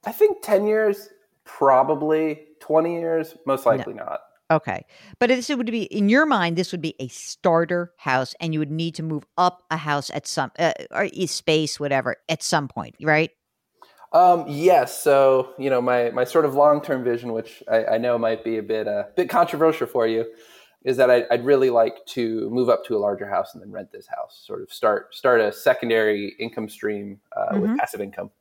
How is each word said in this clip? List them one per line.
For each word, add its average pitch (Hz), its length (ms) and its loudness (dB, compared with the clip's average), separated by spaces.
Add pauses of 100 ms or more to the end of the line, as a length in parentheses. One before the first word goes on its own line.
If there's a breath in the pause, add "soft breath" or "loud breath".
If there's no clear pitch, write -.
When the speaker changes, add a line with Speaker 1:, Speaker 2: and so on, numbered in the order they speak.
Speaker 1:
I 220 60 -8
think 415 300 2
ten 208 240 2
years, 214 440 0 (340)
probably. 151 1000 0 (140)
Twenty 165 380 0
years, 165 460 -4
most 135 220 -2
Speaker 2:
No. 117 60 4
Speaker 1:
likely - 200 -4
not. - 280 -12 (300)
Speaker 2:
Okay. 147 340 -2 (340 loud breath)
But 247 100 2
this 254 200 0
would 247 220 -4
be, 220 140 -4
in 208 260 -2
your 294 160 4
mind, 180 320 0
this 180 140 -4
would 170 100 -8
be 160 180 -6
a 131 80 -8
starter 170 880 -2
house, 131 420 -2
and 165 140 -6
you 156 60 -2
would 147 120 -4
need 160 260 -4
to 160 60 -10
move 156 220 -6 (140)
up 180 320 0
a 160 80 -4
house 147 320 -4
at - 160 -10
some, - 320 -4
uh, 160 140 2 (180)
or 196 200 -4
a 165 140 -6
space, 156 560 -2
whatever, 135 360 -2 (120)
at 160 140 -4
some 147 260 -2
point, - 340 -12
right? 156 280 2 (840 soft breath)
Speaker 1:
Um, 175 340 6
yes. 147 560 2
So, 135 540 4
you 135 140 -4
know, 123 100 2
my, 123 300 0
my 123 140 -2
sort 160 200 2
of 135 100 -2
long-term 143 480 2
vision, 120 300 -4
which - 340 -8
I, 110 280 0
I 117 40 0
know 120 200 0
might 113 260 -2
be 113 140 -4
a 107 40 -6
bit, 107 240 -4
uh, 101 180 -4 (120)
bit 180 140 -2
controversial 160 560 2
for 117 200 -2
you, 113 200 -2 (580 soft breath)
is 131 140 -2
that 127 120 6
I, 123 200 6
I'd 120 160 0
really 135 240 4
like 117 380 0
to 113 420 -4
move 123 180 0
up 113 180 2
to 113 100 -2
a - 20 0
larger 101 280 -2
house 98 280 -4
and 82 80 -20
then 101 80 -20
rent 95 200 -14
this - 160 -20
house, - 400 -12
sort 101 140 -10
of 98 100 -16
start, - 440 -2
start 123 260 4
a 104 100 2
secondary 110 880 0
income 110 300 -8
stream, 101 520 -8 (140)
uh, 104 240 -4
with 202 120 0
Speaker 2:
Mm-hmm. 247 60 -2
Speaker 1:
passive - 260 -4
income. 98 280 -10 (100)